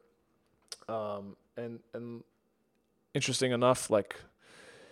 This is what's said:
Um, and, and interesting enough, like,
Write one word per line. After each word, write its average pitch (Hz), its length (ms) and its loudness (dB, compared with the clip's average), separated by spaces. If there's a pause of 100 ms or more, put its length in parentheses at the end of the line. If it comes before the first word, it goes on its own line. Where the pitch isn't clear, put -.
(880)
Um, 104 460 -6 (200)
and, 117 240 -10 (140)
and 117 300 -10 (920)
interesting 131 380 2
enough, 123 400 4
like, 104 240 2 (760)